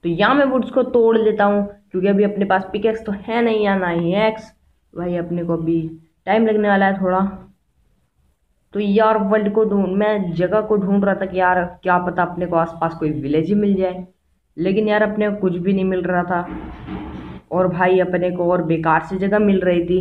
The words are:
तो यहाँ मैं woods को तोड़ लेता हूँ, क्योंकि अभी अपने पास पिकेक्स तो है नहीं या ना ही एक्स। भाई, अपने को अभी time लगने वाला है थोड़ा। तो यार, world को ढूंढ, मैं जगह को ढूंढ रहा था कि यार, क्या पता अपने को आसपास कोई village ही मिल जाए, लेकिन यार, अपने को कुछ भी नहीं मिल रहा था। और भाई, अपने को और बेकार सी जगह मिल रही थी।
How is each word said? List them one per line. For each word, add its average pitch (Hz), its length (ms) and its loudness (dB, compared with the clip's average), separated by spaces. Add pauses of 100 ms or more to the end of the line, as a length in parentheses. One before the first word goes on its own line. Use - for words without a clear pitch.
तो 170 40 -2
यहाँ 208 260 2
मैं 285 100 4
woods 254 260 0
को 262 140 2
तोड़ 226 340 4
लेता 208 260 2
हूँ, 202 200 2 (260)
क्योंकि 185 180 0
अभी 202 160 4
अपने 196 200 0
पास 190 280 0
पिकेक्स 220 320 -2
तो 208 160 -6
है 233 220 -4
नहीं 220 220 0
या 196 120 2
ना 180 120 -2
ही 170 280 -2
एक्स। 220 260 0 (520)
भाई, 175 220 -4
अपने 170 280 -4
को 170 80 -2
अभी 165 280 0 (460)
time 220 200 4
लगने 214 220 2
वाला 196 180 4
है 190 140 0
थोड़ा। 185 200 0 (1500)
तो 202 60 -2
यार, 220 400 4
world 202 320 2
को 220 120 2
ढूंढ, 196 240 0
मैं 196 440 0
जगह 180 280 0
को 214 160 0
ढूंढ 196 280 2
रहा 196 100 2
था 196 120 -4
कि 185 120 -4
यार, 180 240 2 (200)
क्या 180 160 2
पता 175 240 -2
अपने 175 240 -4
को 170 100 -2
आसपास 165 380 -2
कोई 151 180 -2
village 147 360 -2
ही 208 60 2
मिल 208 200 2
जाए, 185 320 -4 (500)
लेकिन 196 320 0
यार, 208 140 2
अपने 208 280 0
को 202 60 -6
कुछ 175 200 -2
भी 180 160 -2
नहीं 190 120 0
मिल 185 180 -2
रहा 180 200 -2
था। 175 240 -4 (1040)
और 180 160 2
भाई, 180 320 2
अपने 180 300 0
को 175 220 -2
और 175 120 0
बेकार 165 380 0
सी 190 160 -8
जगह 196 200 0
मिल 202 220 2
रही 175 240 0
थी। 185 160 0